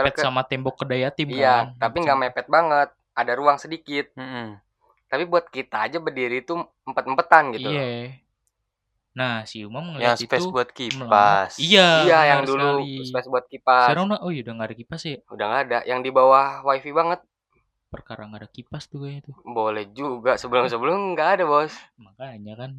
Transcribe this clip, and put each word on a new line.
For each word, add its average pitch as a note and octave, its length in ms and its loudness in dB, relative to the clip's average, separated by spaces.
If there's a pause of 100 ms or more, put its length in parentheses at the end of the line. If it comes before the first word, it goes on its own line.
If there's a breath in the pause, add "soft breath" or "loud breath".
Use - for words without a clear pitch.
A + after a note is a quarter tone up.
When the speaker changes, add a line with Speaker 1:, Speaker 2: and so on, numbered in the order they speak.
Speaker 1:
mepet C3+ 120 0
Speaker 2:
ke D#3 80 -4
Speaker 1:
sama C3 200 0
tembok C3 360 -6
kedai B2+ 240 -4
yatim C#3+ 280 -4
Speaker 2:
Iya, B2+ 420 2
Speaker 1:
kan. - 80 -12
Speaker 2:
tapi A2+ 180 -2
nggak C#3+ 220 2
mepet B2+ 260 -4
banget. D3+ 420 2 (220)
Ada A#2+ 240 -2
ruang C#3+ 220 4
sedikit. D3 580 -8
Speaker 3:
Mm-mm. A#2+ 460 -12 (460)
Speaker 2:
Tapi C#3+ 180 -4
buat E3+ 220 -2
kita C3 360 -10
aja B2+ 160 -6
berdiri C3 440 -6
tuh E3+ 180 -8 (220)
empet-empetan C3+ 680 2
gitu. B2+ 160 -6
Speaker 1:
Iya. B2+ 520 -6 (920)
Nah, A#2+ 320 -4
si A2 180 -14
Umam C#3+ 300 -12
Speaker 3:
Yang - 0 -
Speaker 1:
ngeliat A#2+ 260 2
Speaker 3:
space A#2+ 220 -2
Speaker 1:
itu F3+ 80 -4
Speaker 3:
buat B2 220 -2
Speaker 1:
melengok. B2+ 340 -8
Speaker 3:
kipas. G#2 540 6
Speaker 1:
Iya, F3+ 300 6 (120)
Speaker 2:
Iya, - 0 - (160)
Speaker 1:
benar D#3 100 6
Speaker 2:
yang C#3+ 160 4
dulu C3+ 260 0 (120)
Speaker 1:
sekali. C3+ 260 -8
Speaker 2:
space B2+ 220 -6
buat B2+ 180 -2
kipas. B2+ 400 2
Speaker 1:
Sekarang A#2+ 200 2
udah, G#2+ 120 -2
oh F3 120 -6
iya, D3+ 100 -6
udah A#2 160 -10
nggak A2 120 -6
ada A2 100 -14
kipas D#3+ 260 -14
ya? D3 120 -8 (120)
Speaker 2:
Udah G#2 180 -6
nggak B2+ 160 0
ada. A#2+ 220 -2
Yang B2+ 160 -4
di C3 100 -6
bawah C3+ 360 8 (160)
wifi C3+ 280 -2
banget. E3 300 0 (680)
Speaker 1:
Perkara - 380 -16
nggak G#2+ 160 -18
ada G#2+ 80 -20
kipas - 400 -18
tuh C#3+ 160 -14
kayaknya C#3+ 180 -14
tuh. C#3 220 -20
Speaker 2:
Boleh G#2+ 460 -4
juga. B2 440 -4
Sebelum-sebelum B2+ 800 -2
nggak D#3 180 0
ada, F#3 140 2
Bos. D3+ 320 0 (180)
Speaker 1:
Makanya G#2+ 640 -16
kan. C3 220 -12